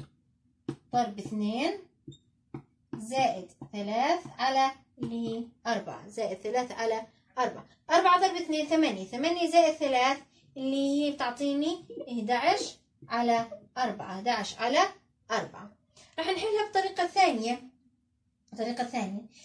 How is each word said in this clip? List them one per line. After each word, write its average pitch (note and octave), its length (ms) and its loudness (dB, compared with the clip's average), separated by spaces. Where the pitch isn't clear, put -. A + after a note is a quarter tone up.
ضرب G#3+ 260 0
اثنين A3 600 -2
زائد A3 540 -2
ثلاث A3+ 460 0
على C4+ 340 2
اللي A#3 320 -6
هي A3+ 140 -6
أربعة، F#3+ 400 -4
زائد G3+ 300 -6
ثلاث B3 340 -2
على A3+ 340 -2
أربعة. - 280 -2
أربعة F4 280 8
ضرب F#4 160 2
اثنين، D#4 300 -2
ثمانية، C#4 400 2
ثمانية E4 440 0
زائد E4 240 6
ثلاث C4+ 440 2
اللي C#4 480 0
هي D4 60 0
بتعطيني C#4+ 760 -2
احدعش A#3+ 640 0
على A#3 360 2
أربعة، G3 380 -4
احدعش G#3+ 420 -2
على B3+ 220 2
أربعة. - 400 -6
راح D#4+ 100 -2
نحلها G#4+ 420 0
بطريقة F#4+ 380 0
ثانية. B3 560 2
الطريقة A#3+ 280 -4
الثانية G#3+ 400 -4